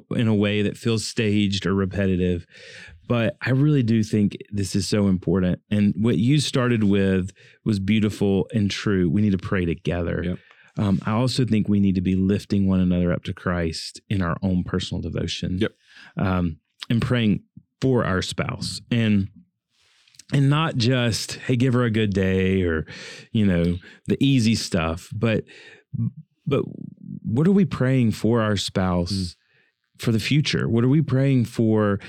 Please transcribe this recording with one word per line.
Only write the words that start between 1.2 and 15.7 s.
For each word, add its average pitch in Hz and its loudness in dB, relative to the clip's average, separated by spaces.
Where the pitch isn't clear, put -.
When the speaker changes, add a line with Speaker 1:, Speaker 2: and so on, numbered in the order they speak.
Speaker 1:
or 92 0
repetitive, 92 0
but 117 -2
I 123 -2
really 139 2
do 113 2
think 104 0
this 101 -4
is 92 0
so 104 2
important. 90 0
And 104 2
what 110 2
you 131 2
started 120 0
with 95 2
was 104 0
beautiful 101 0
and 101 0
true. 92 0
We 82 2
need 104 2
to 95 0
pray 92 -2
together. 85 -4
Speaker 2:
Yep. 87 -4
Speaker 1:
Um, 101 0
I 104 -2
also 123 0
think 104 0
we 104 2
need 98 2
to 95 0
be 95 0
lifting 98 0
one 95 2
another 87 2
up - -4
to - -8
Christ 85 -6
in 101 -2
our 85 -2
own 92 0
personal - -6
devotion. 85 -6
Speaker 2:
Yep. 107 -2